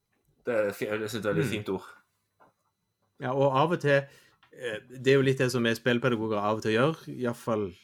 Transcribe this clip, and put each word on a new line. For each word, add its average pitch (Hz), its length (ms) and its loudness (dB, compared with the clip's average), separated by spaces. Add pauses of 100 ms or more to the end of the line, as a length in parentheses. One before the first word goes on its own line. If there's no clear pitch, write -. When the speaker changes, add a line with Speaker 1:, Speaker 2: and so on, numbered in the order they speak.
(460)
Speaker 1:
Det 123 100 -2
er 104 180 2
fi-, - 140 -8
jeg 110 120 -4 (100)
synes - 20 -10 (120)
det - 20 -6
er 107 40 0
et 101 80 0
veldig 151 80 2
Speaker 2:
Mm. 113 60 -2
Speaker 1:
fint 104 180 -4
ord. 95 160 -6 (1400)
Speaker 2:
Ja, 127 120 -4
og 139 220 2
av 156 200 4
og 151 60 -6
til, 139 180 4 (540)
eh, 110 260 -8 (100)
det 127 240 2
er 139 60 6
jo 131 60 4
litt 131 120 2
det 127 140 2
som 120 120 0
vi 117 120 2
spillpedagoger 117 640 0
av 107 180 0
og 107 80 -8
til 110 100 2
gjør, 147 320 0
i 135 160 -10
hvert 120 160 -4
fall 107 280 -2 (160)